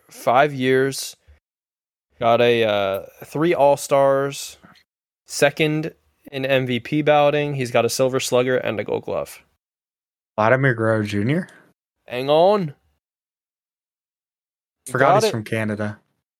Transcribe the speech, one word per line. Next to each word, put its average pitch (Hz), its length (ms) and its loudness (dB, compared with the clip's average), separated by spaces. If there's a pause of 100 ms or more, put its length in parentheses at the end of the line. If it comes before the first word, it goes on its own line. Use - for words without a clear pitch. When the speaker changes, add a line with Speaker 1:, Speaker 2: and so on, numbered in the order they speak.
Speaker 1:
five 139 440 0
years. 131 600 -2 (1040)
Got 117 220 2
a, 120 220 4
uh, 101 420 0 (200)
three 165 280 -2
All-Stars. 139 1040 0 (720)
Second 156 640 -2 (380)
in 135 140 -6
M 131 200 0
V 123 140 -2
P 151 240 -2
balloting. 147 520 2
He's 123 160 -6
got 120 140 2
a 117 40 -2
Silver 131 300 0
Slugger 127 380 0
and 107 220 -4
a 107 40 -6
Gold - 220 -6
Glove. 82 380 -8 (920)
Speaker 2:
Vladimir 127 360 2
Guerrero 110 300 0
Junior? 104 440 -4 (600)
Speaker 1:
Hang 127 220 -6
on. 170 440 2 (2250)
You - 40 -14
Speaker 2:
Forgot 131 160 2
Speaker 1:
got 156 80 6
Speaker 2:
he's 214 100 4
Speaker 1:
it. 208 60 0
Speaker 2:
from 113 120 -6
Canada. 107 560 -6 (400)